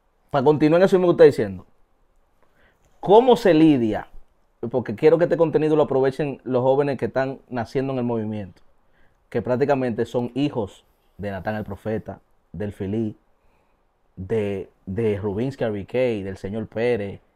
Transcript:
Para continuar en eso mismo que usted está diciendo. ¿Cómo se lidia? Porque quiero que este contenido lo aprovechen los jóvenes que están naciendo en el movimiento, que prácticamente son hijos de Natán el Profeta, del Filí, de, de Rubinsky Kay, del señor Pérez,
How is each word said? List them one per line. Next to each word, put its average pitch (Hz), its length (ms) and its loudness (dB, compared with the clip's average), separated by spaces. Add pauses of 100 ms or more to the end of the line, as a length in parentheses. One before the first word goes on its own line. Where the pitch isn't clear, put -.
(300)
Para 139 160 0
continuar 151 360 4
en 190 40 6
eso 185 120 4
mismo 180 100 0
que 175 40 4
usted 170 140 8
está 139 180 4
diciendo. 95 220 -10 (1300)
¿Cómo 233 360 6
se 185 180 4
lidia? 135 540 4 (640)
Porque 113 240 -4
quiero 156 220 4
que 165 80 0
este 175 120 0
contenido 156 380 2
lo 151 80 4
aprovechen 135 600 -2
los 123 200 -2
jóvenes 135 340 0
que - 80 -4
están 131 340 -4 (100)
naciendo 131 440 -6
en 131 60 -4
el 120 60 -4
movimiento, 107 560 -6 (680)
que 120 120 -4
prácticamente 123 640 -2
son 120 300 -4
hijos 127 480 -6 (340)
de 98 140 -8
Natán 98 240 -6
el 107 80 -6
Profeta, 101 560 -8 (320)
del 98 220 -8
Filí, 107 420 -6 (1000)
de, 101 520 -4 (160)
de 101 320 -2
Rubinsky 107 680 -4
Kay, 120 380 -2
del 95 140 -10
señor 104 300 -8
Pérez, 107 540 -4 (140)